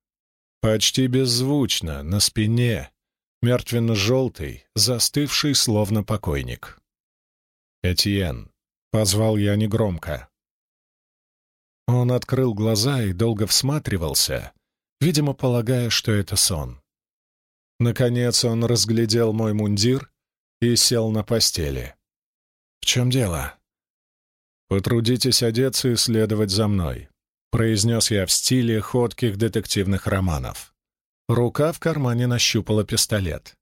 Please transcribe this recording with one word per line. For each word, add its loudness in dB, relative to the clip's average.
почти 2
беззвучно, 0
на 0
спине, 0
мёртвенно-жёлтый, 0
застывший, 0
словно 0
покойник. -6
«Этьен», — -2
позвал 2
я 2
негромко. -2
Он 2
открыл 0
глаза 0
и 0
долго 0
всматривался, -2
видимо, 2
полагая, 0
что -2
это -2
сон. -2
Наконец 2
он 0
разглядел 2
мой 0
мундир 0
и 2
сел 2
на -2
постели. -2
«В -16
чём 0
дело?» -2
«Потрудитесь 0
одеться 0
и 2
следовать 2
за 0
мной», -2
произнёс 2
я 0
в -2
стиле 0
ходких -2
детективных -2
романов. -4
Рука 0
в -12
кармане 0
нащупала 0
пистолет. -4